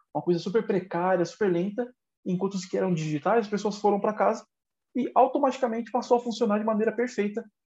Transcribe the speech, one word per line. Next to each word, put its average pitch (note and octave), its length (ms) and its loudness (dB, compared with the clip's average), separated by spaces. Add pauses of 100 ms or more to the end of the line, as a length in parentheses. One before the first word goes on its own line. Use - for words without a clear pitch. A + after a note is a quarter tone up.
(140)
uma D3+ 80 -4
coisa F3 180 0
super A3 280 0
precária, F3+ 580 0
super F#3+ 260 0
lenta, G#3 380 -2 (380)
enquanto F#3+ 280 -2
os F3+ 100 -6
que - 120 -4
eram F#3 160 0
digitais, D#3+ 520 0
as G#3 40 -10
pessoas G#3 280 -4
foram G3+ 220 2
pra G#3 140 0
casa G#3 320 0 (500)
e B3 200 0
automaticamente B3+ 760 2
passou B3 260 2
a - 20 -6
funcionar A3 400 0
de A3 60 -4
maneira A3 260 2
perfeita G#3+ 520 -2 (240)